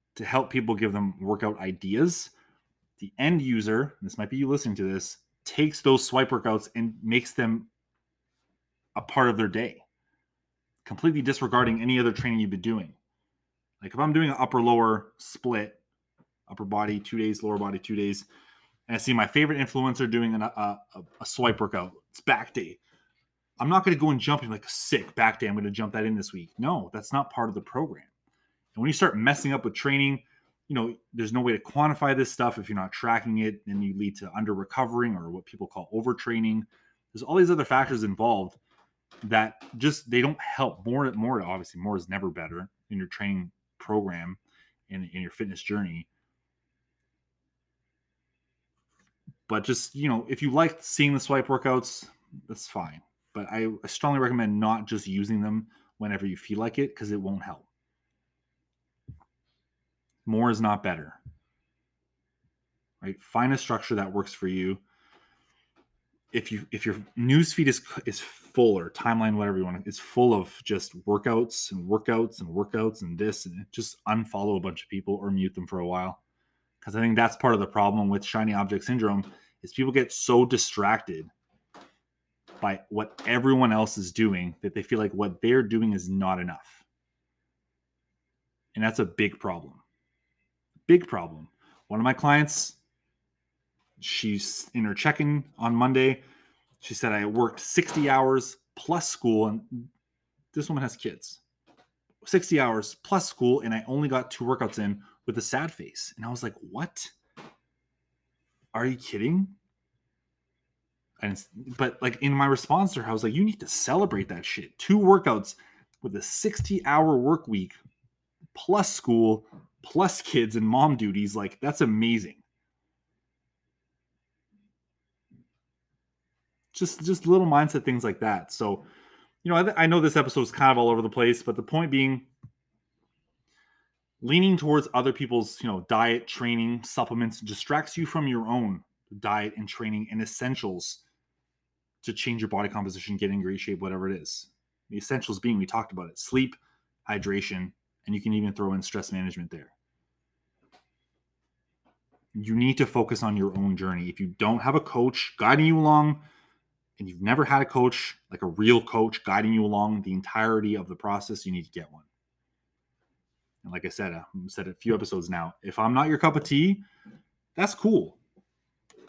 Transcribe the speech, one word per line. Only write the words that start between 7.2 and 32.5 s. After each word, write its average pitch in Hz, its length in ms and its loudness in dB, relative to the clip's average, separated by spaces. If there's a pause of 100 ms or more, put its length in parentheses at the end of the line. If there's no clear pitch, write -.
them 113 340 -2 (1300)
a 107 40 -6
part 127 300 4
of 104 80 0
their 107 100 2
day, 107 340 -6 (1000)
completely 151 380 0
disregarding 123 580 2
any 127 180 2
other 120 140 4
training 113 280 -2
you've 104 100 0
been 95 100 -6
doing. 101 320 -4 (920)
Like, 98 120 -14
if 120 60 -4
I'm 151 120 2
doing 160 160 4
an 139 100 -2
upper 127 220 0
lower 113 560 2
split, - 640 -6 (680)
upper 101 140 -12
body 104 360 -2
two 107 160 -10
days, 107 260 -2
lower 107 140 -2
body 101 220 -4
two 107 180 -6
days, 101 300 -4 (640)
and 117 80 -4
I - 20 -4
see 131 160 0
my 110 120 4
favorite 151 320 2
influencer 131 520 0
doing 117 240 0
an, 107 80 -2
a, 110 80 -4 (440)
a, 95 80 -16 (180)
a - 60 -12
swipe 120 340 0
workout, 95 320 -4 (180)
it's - 100 -20
back 117 320 0
day. 95 260 -8 (840)
I'm 131 80 0
not 185 160 4
gonna 175 120 4
go 151 140 4
and 131 100 2
jump 147 220 0
in, 113 80 -8
like, 107 180 -10
"Sick, - 460 -4
back 113 240 2
day, 113 80 -2
I'm 101 80 -2
gonna 104 160 -4
jump 104 220 -6
that 110 120 -2
in 110 100 0
this 101 180 -6
week." 85 260 -14
No, 147 340 -2
that's 110 200 -10
not 139 180 -2
part - 180 -4
of 147 60 -8
the 104 60 -6
program. - 440 -8 (720)
And 110 80 -4
when 135 60 2
you 156 40 2
start 170 240 2
messing 135 360 2
up 135 120 -2
with - 100 -4
training, 139 480 0 (460)
you 147 60 -6
know, 117 200 -2 (180)
there's 113 200 -4
no 123 80 2
way 120 120 2
to 107 60 0
quantify 143 580 0
this 131 140 2
stuff 120 260 -2